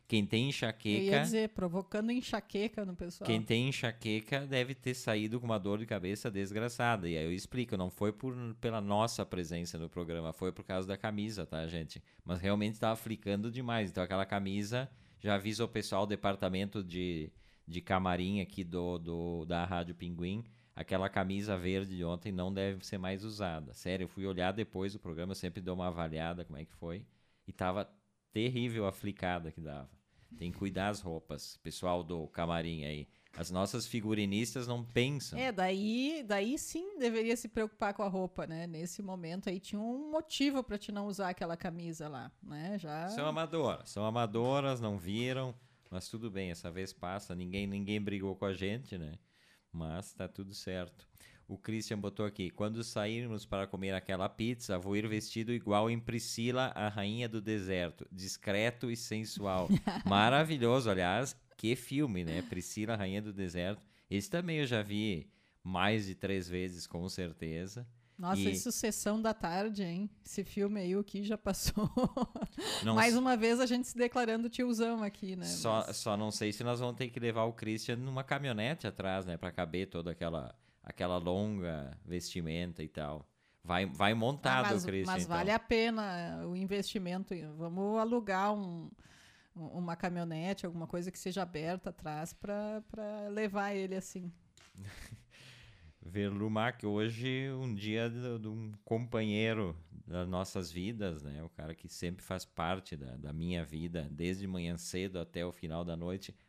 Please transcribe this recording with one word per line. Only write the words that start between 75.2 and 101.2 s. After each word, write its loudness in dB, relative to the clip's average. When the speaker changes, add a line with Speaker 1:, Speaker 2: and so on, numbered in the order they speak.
Speaker 2:
né? -6
Speaker 1:
Só, 4
Speaker 2:
Mas -4
Speaker 1:
só 2
não 2
sei 2
se -4
nós 2
vamos 0
ter -2
que -8
levar 4
o 4
Christian -2
numa -2
caminhonete 0
atrás, 0
né? -2
Pra -6
caber 0
toda -4
aquela, -4
aquela 0
longa 0
vestimenta -4
e -6
tal. -6
Vai, 4
vai 6
Speaker 2:
Ah, 6
Speaker 1:
montado 4
Speaker 2:
mas, 2
Speaker 1:
o -4
Christian, 2
Speaker 2:
mas 2
Speaker 1:
então. 0
Speaker 2:
vale 2
a 4
pena 0
o -4
investimento. -2
Vamos 0
alugar 4
um, -4
uma -4
caminhonete, -2
alguma -6
coisa -4
que -10
seja -4
aberta -4
atrás -6
pra, -6
pra -8
levar 0
ele -2
assim. -6
Speaker 1:
<laughs> -14
Verlumac, 0
hoje 0
um -4
dia 0
de, -4
de -6
um -6
companheiro 2
das -2
nossas -2
vidas, -4